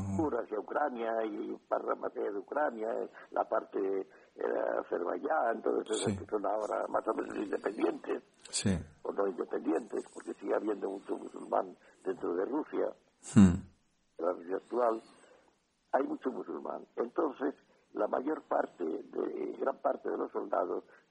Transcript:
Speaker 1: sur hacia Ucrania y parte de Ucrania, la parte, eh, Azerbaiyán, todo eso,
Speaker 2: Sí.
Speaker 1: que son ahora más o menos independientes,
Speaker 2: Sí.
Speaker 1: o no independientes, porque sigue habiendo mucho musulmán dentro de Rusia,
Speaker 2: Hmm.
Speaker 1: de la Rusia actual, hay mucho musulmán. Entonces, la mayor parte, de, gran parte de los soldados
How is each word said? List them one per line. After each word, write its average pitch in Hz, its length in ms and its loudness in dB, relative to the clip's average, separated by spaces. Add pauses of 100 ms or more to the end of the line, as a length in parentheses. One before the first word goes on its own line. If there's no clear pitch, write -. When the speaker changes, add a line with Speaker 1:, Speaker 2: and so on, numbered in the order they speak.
(160)
Speaker 1:
sur 135 200 2
hacia 107 240 -2
Ucrania 117 640 0
y 107 320 -4 (100)
parte 113 540 -2
de 107 180 -2
Ucrania, 117 500 -2 (420)
la - 180 0
parte, 107 320 0
eh, - 600 -2 (420)
Azerbaiyán, 110 760 0
todo 120 180 2
eso, 107 140 -2
Speaker 2:
Sí. 101 220 0
Speaker 1:
que 98 100 -8
son 104 180 0
ahora 101 440 0
más 113 200 0
o 110 60 2
menos 110 220 -4
independientes, - 880 -2 (280)
Speaker 2:
Sí. 98 260 2 (260)
Speaker 1:
o 82 100 -4
no 101 160 2
independientes, - 840 -2
porque - 220 -10
sigue 101 200 -2
habiendo 104 360 0
mucho 98 260 -4
musulmán 92 600 -4 (280)
dentro 92 300 -2
de 92 100 2
Rusia, 104 480 -2 (420)
Speaker 2:
Hmm. 92 200 12 (640)
Speaker 1:
de 82 80 -2
la 90 60 4
Rusia 90 240 -4
actual, 113 460 2 (880)
hay 135 100 4
mucho - 300 -2
musulmán. 73 520 -6 (120)
Entonces, 131 580 0 (380)
la 104 160 0
mayor 143 340 0
parte, - 420 0
de, - 760 -4
gran 127 200 0
parte 131 300 -2
de 92 80 -2
los - 140 -2
soldados 98 500 0 (280)